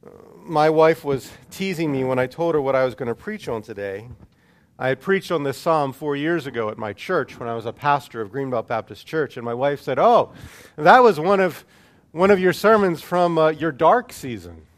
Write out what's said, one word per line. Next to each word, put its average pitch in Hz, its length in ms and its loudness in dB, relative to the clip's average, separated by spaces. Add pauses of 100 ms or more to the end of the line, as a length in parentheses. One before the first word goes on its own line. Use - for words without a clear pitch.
Uh, - 60 -20 (320)
my 156 280 2
wife 160 340 4
was 139 260 -4 (220)
teasing 170 400 -4
me 135 100 -2
when 127 160 0
I 127 80 0
told 165 300 -2
her 151 40 2
what 135 140 -2
I 131 100 2
was 127 120 -4
gonna 117 180 -6
preach 208 340 -12
on 113 140 -6
today. 101 460 -10 (680)
I 127 120 -4
had 131 120 -2
preached 190 300 -2
on 156 140 -2
this 135 120 -4
psalm 151 360 0
four 143 240 -6
years 151 320 -4
ago 117 200 -4
at 107 80 -8
my 107 160 -8
church 147 460 -6
when 120 100 -10
I 117 60 -6
was 113 100 -8
a 117 80 -6
pastor 139 480 -2
of 101 120 -10
Greenbelt 127 340 -6
Baptist 110 400 -8
Church, 160 300 -6
and 120 80 -12
my 117 100 -6
wife 139 260 -2
said, 135 200 -4
"Oh, 202 320 4 (420)
that 185 260 8
was 208 200 4
one 190 180 2
of 180 260 -2 (500)
one 185 160 2
of 202 80 6
your 185 140 2
sermons 202 500 2
from, 175 340 0
uh, 156 120 4
your 160 240 -2
dark 180 400 2
season." 87 540 -14 (120)